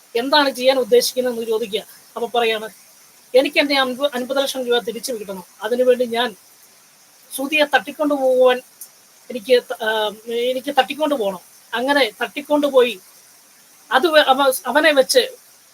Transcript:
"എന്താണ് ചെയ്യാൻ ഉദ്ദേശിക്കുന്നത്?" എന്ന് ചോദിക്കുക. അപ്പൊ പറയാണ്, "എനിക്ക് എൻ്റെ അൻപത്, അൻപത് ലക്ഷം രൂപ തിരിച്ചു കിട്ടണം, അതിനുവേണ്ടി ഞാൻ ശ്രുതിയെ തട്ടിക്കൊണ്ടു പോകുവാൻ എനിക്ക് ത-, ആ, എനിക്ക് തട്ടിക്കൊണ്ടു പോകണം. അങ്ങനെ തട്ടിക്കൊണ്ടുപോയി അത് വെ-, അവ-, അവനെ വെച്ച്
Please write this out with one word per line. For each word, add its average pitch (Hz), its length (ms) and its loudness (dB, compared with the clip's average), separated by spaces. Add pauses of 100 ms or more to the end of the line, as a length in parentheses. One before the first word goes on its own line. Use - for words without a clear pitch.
(160)
"എന്താണ് 277 340 2
ചെയ്യാൻ 254 300 2
ഉദ്ദേശിക്കുന്നത്?" 247 540 2
എന്ന് 226 120 -8
ചോദിക്കുക. 220 380 -4 (280)
അപ്പൊ 226 160 -8
പറയാണ്, 220 400 -2 (640)
"എനിക്ക് 294 260 4
എൻ്റെ 285 160 2
അൻപത്, 269 380 -2
അൻപത് 247 240 -4
ലക്ഷം 269 280 -2
രൂപ 240 140 0
തിരിച്ചു 226 340 -8
കിട്ടണം, 196 320 -10 (160)
അതിനുവേണ്ടി 247 460 2
ഞാൻ 233 220 -2 (1000)
ശ്രുതിയെ 285 340 -2
തട്ടിക്കൊണ്ടു 294 480 -2
പോകുവാൻ 254 440 2 (720)
എനിക്ക് 233 320 0
ത-, - 220 -10
ആ, 214 60 -2 (580)
എനിക്ക് 254 260 -4
തട്ടിക്കൊണ്ടു 285 420 0
പോകണം. 196 260 -4 (320)
അങ്ങനെ 262 300 2 (120)
തട്ടിക്കൊണ്ടുപോയി 269 800 0 (960)
അത് 262 160 2
വെ-, 302 180 4
അവ-, 262 400 2
അവനെ 302 260 2
വെച്ച് 269 320 4 (500)